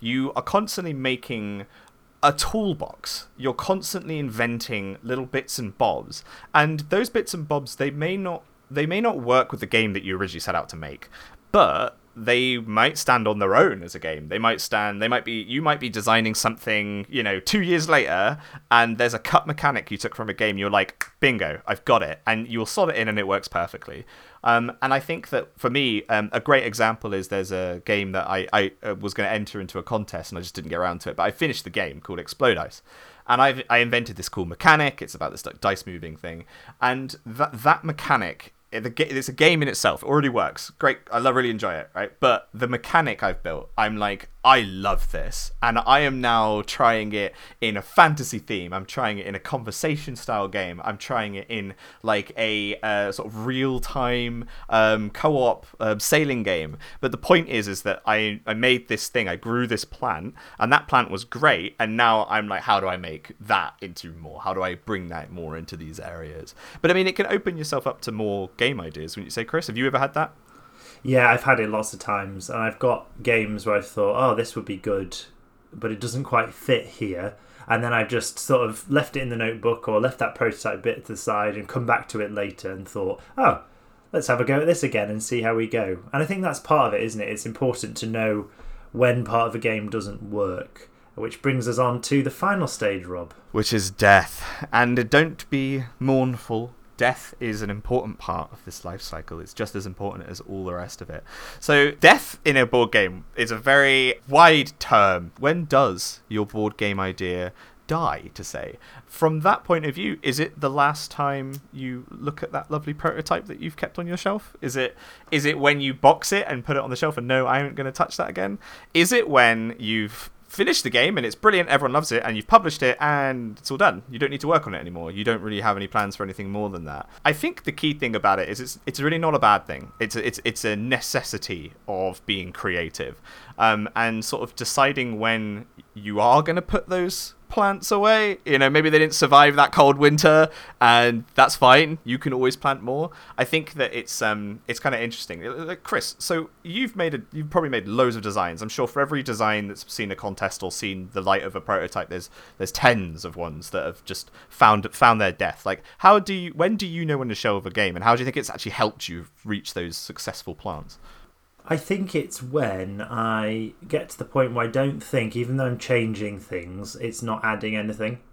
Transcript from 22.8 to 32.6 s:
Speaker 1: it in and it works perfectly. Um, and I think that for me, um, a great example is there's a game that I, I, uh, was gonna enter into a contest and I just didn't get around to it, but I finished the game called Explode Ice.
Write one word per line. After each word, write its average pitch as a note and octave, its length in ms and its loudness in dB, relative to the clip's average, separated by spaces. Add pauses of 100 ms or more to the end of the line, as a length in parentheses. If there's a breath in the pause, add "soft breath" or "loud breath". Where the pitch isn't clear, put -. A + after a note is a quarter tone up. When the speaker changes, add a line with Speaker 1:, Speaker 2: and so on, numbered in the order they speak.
Speaker 1:
it - 60 -2
in A2+ 120 0
and G#2+ 100 -2
it G2+ 80 -2
works F#2+ 220 0
perfectly. - 560 -8 (400 loud breath)
Um, A#2 380 2
and C3+ 100 0
I C3+ 80 2
think - 300 -8
that - 280 -4
for B2 120 -2
me, B2 400 0
um, G#2+ 220 0
a A#2+ 80 -2
great C3+ 260 2
example A2+ 480 -2
is F#2+ 140 -4
there's F#2+ 220 -4
a F2+ 360 -4
game G2+ 260 0
that F#2 160 -2
I, F#2+ 240 -2
I, G2+ 200 2 (140)
uh, G#2 80 -2
was G2+ 200 -6
gonna G2+ 160 -2
enter G#2+ 280 -4
into G2 200 -8
a F2+ 40 -8
contest G#2 500 -6
and F#2 60 -8
I F2 40 -8
just F2+ 120 -12
didn't D#2+ 140 -10
get E2 80 -6
around F2 260 -2
to - 80 -8
it, - 60 -8
but E2+ 60 0
I G2 80 2
finished - 340 -2
the F#2+ 60 -14
game E2 320 -6
called F2 160 -10
Explode G2+ 400 0
Ice. - 240 -10 (440 loud breath)